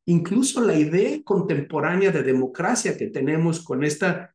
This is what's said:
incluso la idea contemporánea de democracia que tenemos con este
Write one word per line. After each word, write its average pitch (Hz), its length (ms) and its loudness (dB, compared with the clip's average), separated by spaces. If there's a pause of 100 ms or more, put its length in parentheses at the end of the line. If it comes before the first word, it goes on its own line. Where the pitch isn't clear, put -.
incluso 196 520 2
la 180 180 2
idea 190 460 0
contemporánea 165 880 0
de 151 100 0
democracia 131 720 0
que 113 120 -6
tenemos 160 560 0
con 131 180 -4
este 147 240 0 (280)